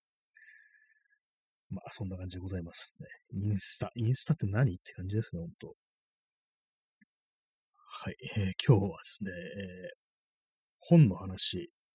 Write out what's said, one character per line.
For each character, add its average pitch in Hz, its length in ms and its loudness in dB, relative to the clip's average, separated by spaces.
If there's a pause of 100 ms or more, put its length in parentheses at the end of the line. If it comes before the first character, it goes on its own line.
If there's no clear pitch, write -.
(1700)
ま 98 160 -8
あ、 - 60 -14
そ - 120 -10
ん 95 40 -4
な 92 80 -6
感 92 100 -8
じ 90 120 -8
で - 20 -10
ご 92 80 -8
ざ 95 100 -4
い 87 60 -6
ま 82 100 -12
す - 240 -10
ね。 - 80 -14 (420)
イ 107 40 2
ン 101 60 2
ス - 200 -4
タ、 110 160 -4
イ 117 140 0
ン 127 40 6
ス - 120 -2
タ 156 100 4
っ - 20 -8
て - 120 -6
何 104 260 2
っ 95 100 -10
て - 100 -20
感 90 120 -8
じ 95 80 -4
で 110 80 2
す - 140 -6
ね、 82 60 -4
ほ 85 40 -8
ん 82 40 -10 (100)
と。 - 140 -14 (2000)
は - 340 -12
い、 - 60 -8 (220)
え - 20 2
ー、 95 120 2 (140)
今 123 140 10
日 - 20 0
は 101 60 0
で 95 60 -8 (100)
す - 180 -10
ね、 95 80 -6
え 90 40 -8 (520)
ー、 - 20 -10 (920)
本 160 280 10
の 92 60 0
話。 90 560 -6 (240)